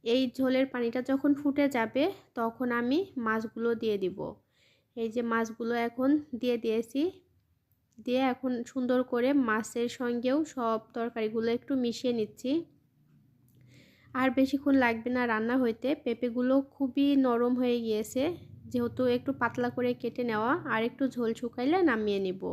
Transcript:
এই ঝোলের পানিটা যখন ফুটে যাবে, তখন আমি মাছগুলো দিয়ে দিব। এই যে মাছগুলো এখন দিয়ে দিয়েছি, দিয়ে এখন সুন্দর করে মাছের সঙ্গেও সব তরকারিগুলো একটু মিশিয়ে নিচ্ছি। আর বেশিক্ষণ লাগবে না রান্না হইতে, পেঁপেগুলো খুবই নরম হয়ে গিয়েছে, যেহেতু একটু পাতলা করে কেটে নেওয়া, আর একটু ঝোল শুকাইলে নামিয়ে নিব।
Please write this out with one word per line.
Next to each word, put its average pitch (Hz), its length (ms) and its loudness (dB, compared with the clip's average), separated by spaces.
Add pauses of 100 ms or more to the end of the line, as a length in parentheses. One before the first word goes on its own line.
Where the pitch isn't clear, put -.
এই 247 180 2 (140)
ঝোলের 262 360 2
পানিটা 240 280 -2 (100)
যখন 277 200 2 (100)
ফুটে 285 260 2 (100)
যাবে, 226 280 0 (300)
তখন 226 340 -4 (120)
আমি 254 180 0 (280)
মাছগুলো 220 440 -2 (120)
দিয়ে 214 160 0
দিব। 185 200 -4 (800)
এই 233 180 -4
যে 240 80 -2 (100)
মাছগুলো 226 420 -2 (120)
এখন 247 220 -2 (320)
দিয়ে 247 240 0
দিয়েছি, 233 380 -2 (960)
দিয়ে 247 240 0 (100)
এখন 254 200 -4 (180)
সুন্দর 254 300 0 (120)
করে 240 160 2 (200)
মাছের 220 400 -2 (100)
সঙ্গেও 240 400 0 (160)
সব 226 240 0 (180)
তরকারিগুলো 226 520 -2 (100)
একটু - 140 -6 (100)
মিশিয়ে 240 360 -2
নিচ্ছি। 214 320 -4 (1600)
আর 262 140 2 (100)
বেশিক্ষণ 269 360 2 (100)
লাগবে 233 320 0
না 247 100 2
রান্না 226 360 2
হইতে, 233 260 0 (160)
পেঁপেগুলো 247 500 0 (200)
খুবই 277 320 0 (200)
নরম 240 340 2
হয়ে 247 260 2
গিয়েছে, 220 360 -2 (500)
যেহেতু 240 300 -2 (140)
একটু 247 140 -4 (100)
পাতলা 240 360 0
করে 247 180 0
কেটে 240 360 -6
নেওয়া, 220 220 0 (200)
আর 220 160 0
একটু 254 160 -4 (100)
ঝোল 233 160 -2 (100)
শুকাইলে 254 420 0
নামিয়ে 214 440 2
নিব। 185 160 -4 (100)